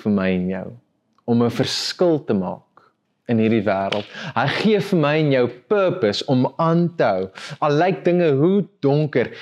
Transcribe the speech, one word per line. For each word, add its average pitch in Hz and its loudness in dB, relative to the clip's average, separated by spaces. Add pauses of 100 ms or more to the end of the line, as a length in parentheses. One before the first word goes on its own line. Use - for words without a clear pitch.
vir 107 0
my 95 0
en 90 -2
jou 92 -8 (640)
om 120 2
'n 117 0
verskil - 0
te 117 -2
maak - -8 (460)
in 117 2
hierdie 110 2
wêreld. 101 -2 (300)
Hy 123 0
gee 202 2
vir - 0
my 147 2
en 147 2
jou 123 4 (220)
purpose 180 0
om 127 0
aan 165 2
te 156 0
hou. 95 0 (300)
Al 151 0
lyk 185 0
dinge 175 2
hoe 180 2 (140)
donker, 139 0 (120)